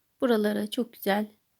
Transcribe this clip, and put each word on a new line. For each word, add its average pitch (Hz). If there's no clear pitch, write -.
Buraları 214
çok 233
güzel 208